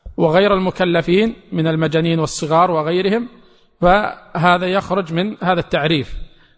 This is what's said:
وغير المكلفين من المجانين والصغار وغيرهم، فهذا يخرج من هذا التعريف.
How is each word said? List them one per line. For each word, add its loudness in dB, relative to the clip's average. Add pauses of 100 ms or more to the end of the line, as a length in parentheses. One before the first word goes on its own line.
(180)
وغير 4
المكلفين 0 (160)
من -2
المجانين 0
والصغار 0
وغيرهم، -2 (540)
فهذا 0
يخرج -2
من -2
هذا 0
التعريف. -2 (420)